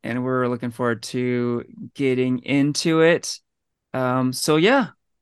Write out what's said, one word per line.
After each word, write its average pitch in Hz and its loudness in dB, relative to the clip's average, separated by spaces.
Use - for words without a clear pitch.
and 123 -4
we're 127 0
looking 123 -4
forward 117 -2
to 123 -2
getting 127 0
into 147 2
it. 165 2
Um, 127 0
so 151 0
yeah, 214 4